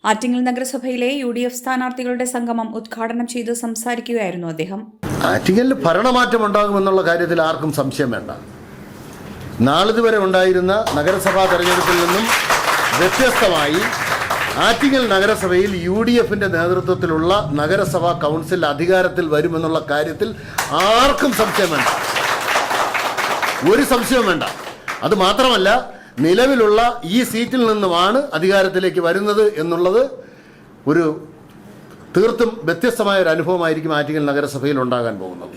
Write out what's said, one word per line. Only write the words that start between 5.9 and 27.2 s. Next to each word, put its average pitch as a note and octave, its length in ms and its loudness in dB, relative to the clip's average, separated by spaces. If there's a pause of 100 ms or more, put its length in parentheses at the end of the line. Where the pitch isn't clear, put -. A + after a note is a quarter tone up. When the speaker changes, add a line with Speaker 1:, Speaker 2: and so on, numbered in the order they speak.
Speaker 2:
ഉണ്ടാകുമെന്നുള്ള G3 640 2
കാര്യത്തിൽ E3+ 400 2
ആർക്കും D#3 320 -2
സംശയം C3+ 360 -2
വേണ്ട. F2 140 -10 (1400)
നാളിതുവരെ A3 580 4
ഉണ്ടായിരുന്ന F#3 460 4 (260)
നഗരസഭാ F#3+ 540 2
തെരഞ്ഞെടുപ്പിൽ F3+ 500 2
നിന്നും F3+ 220 0 (760)
വ്യത്യസ്തമായി F#3 800 2 (840)
ആറ്റിങ്ങൽ C4 380 2 (100)
നഗരസഭയിൽ F#3+ 600 2 (140)
യു F#3+ 100 0 (100)
ഡി A#3+ 140 4
എഫിന്റെ G3+ 340 0
നേതൃത്വത്തിലുള്ള F3 760 0 (280)
നഗരസഭാ E3+ 520 0 (120)
കൗൺസിൽ D#3+ 480 -2
അധികാരത്തിൽ F3 600 2
വരുമെന്നുള്ള D#3+ 460 0 (120)
കാര്യത്തിൽ D#3 380 -2 (560)
ആർക്കും B3+ 560 4
സംശയം G3 320 0
വേണ്ട, C3 160 0 (1800)
ഒരു C#4 200 4
സംശയവും A#3+ 380 2
വേണ്ട. D#3 160 0 (640)
അത് F3+ 160 2
മാത്രമല്ല, G#3 460 2 (580)
നിലവിലുള്ള A3 540 4 (340)
ഈ A#3+ 40 4 (120)